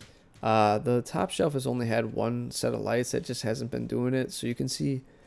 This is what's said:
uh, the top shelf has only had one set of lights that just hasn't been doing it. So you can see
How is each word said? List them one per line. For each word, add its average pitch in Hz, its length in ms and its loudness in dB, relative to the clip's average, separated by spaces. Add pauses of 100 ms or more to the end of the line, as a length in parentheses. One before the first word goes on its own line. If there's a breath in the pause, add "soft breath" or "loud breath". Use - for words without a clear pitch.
(440 loud breath)
uh, 110 360 6
the 120 220 2
top 180 300 -2
shelf 165 220 2
has 131 120 -2
only 123 220 0
had 113 260 0
one 120 380 -2
set 120 220 -2
of 113 80 -2
lights 113 300 0
that 131 120 0
just - 200 -6
hasn't 120 280 -2
been 120 160 -4
doing 120 260 0
it. 131 180 0
So - 160 -6
you 120 60 0
can 135 140 -2
see 135 340 -2 (260 soft breath)